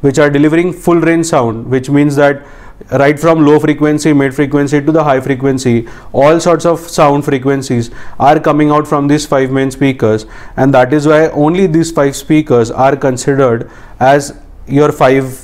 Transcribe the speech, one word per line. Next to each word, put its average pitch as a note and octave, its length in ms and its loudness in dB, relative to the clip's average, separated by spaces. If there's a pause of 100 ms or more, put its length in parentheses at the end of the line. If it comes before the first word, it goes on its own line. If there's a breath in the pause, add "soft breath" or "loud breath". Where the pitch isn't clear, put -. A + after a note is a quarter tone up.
which C#3 180 0
are D3 120 4
delivering D#3 420 2
full E3+ 360 0
range E3 180 0
sound, A#2+ 480 -2
which C3 160 -4
means C#3+ 260 2
that C#3+ 240 2 (640 loud breath)
right C#3+ 180 2
from D#3+ 240 2
low D3 140 4
frequency, D3+ 560 0
mid C#3 200 0
frequency C#3+ 460 0
to D3+ 120 -2
the D#3 120 2
high C3+ 160 0
frequency, C3 680 -2 (260 loud breath)
all D3+ 280 4
sorts E3 240 0
of E3 240 -2
sound C#3+ 380 0
frequencies C3+ 640 -2 (280 loud breath)
are D3+ 220 4
coming D3+ 300 0
out D3+ 180 0
from C#3+ 200 -2
these D3 180 0
five C3+ 240 -2
main C3+ 200 -2
speakers, B2+ 540 -2 (320 loud breath)
and C3+ 160 2
that B2+ 280 2
is C#3+ 60 -2
why D#3 200 4 (200)
only F#3 200 0
these E3 240 0
five C#3 260 -2
speakers C3+ 540 0
are C3+ 260 0 (120)
considered B2+ 600 0 (320 loud breath)
as C#3+ 320 2 (340)
your C#3+ 240 2
five C3+ 540 0